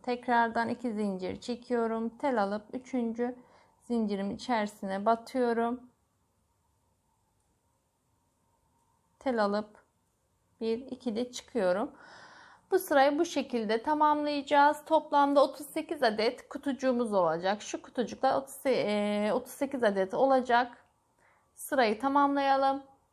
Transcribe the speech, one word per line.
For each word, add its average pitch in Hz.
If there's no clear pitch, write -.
Tekrardan 233
iki 240
zincir 196
çekiyorum, 226
tel 254
alıp 208
üçüncü 240
zincirimin 202
içerisine 208
batıyorum. 233
Tel 233
alıp 208
bir, 226
iki 254
de 247
çıkıyorum. 202
Bu 381
sırayı 294
bu 339
şekilde 226
tamamlayacağız. 294
Toplamda 285
otuz 294
sekiz 311
adet 220
kutucuğumuz 247
olacak. 180
Şu -
kutucuklar -
otuz, -
e, 208
otuz 254
sekiz 269
adet 190
olacak. 254
Sırayı 233
tamamlayalım. 277